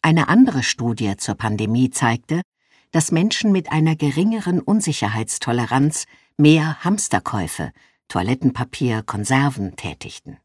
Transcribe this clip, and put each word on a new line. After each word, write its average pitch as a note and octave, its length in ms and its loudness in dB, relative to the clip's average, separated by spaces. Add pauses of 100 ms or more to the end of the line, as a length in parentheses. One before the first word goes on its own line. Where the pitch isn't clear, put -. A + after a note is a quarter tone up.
Eine D#3+ 280 4
andere G3+ 340 6
Studie A2 540 -2
zur - 180 -4
Pandemie A2 560 0
zeigte, B2+ 500 0 (500)
dass D#3+ 200 0
Menschen G3+ 400 0
mit F#3 200 0
einer D#3+ 240 2
geringeren F3+ 640 0
Unsicherheitstoleranz B2 1500 -2 (320)
mehr D3+ 460 4
Hamsterkäufe, G2+ 880 -4 (360)
Toilettenpapier, A#2 960 -2
Konserven G#2+ 720 -2
tätigten. - 680 -14